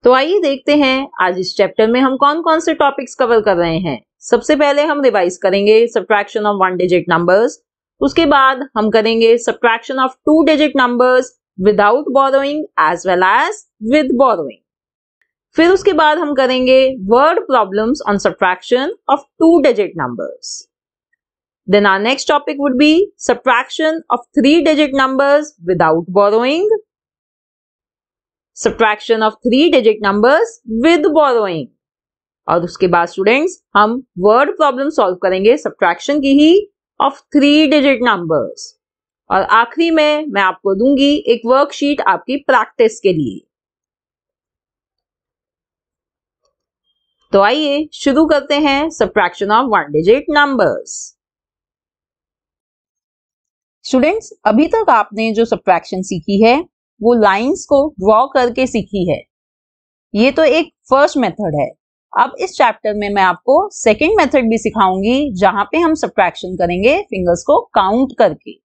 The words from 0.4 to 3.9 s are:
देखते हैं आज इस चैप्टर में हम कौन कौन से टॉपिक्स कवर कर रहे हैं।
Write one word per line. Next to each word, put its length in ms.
देखते 340
हैं 320
आज 160
इस 180
चैप्टर 340
में 100
हम 160
कौन 260
कौन 180
से 140
टॉपिक्स 400
कवर 260
कर 160
रहे 220
हैं। 180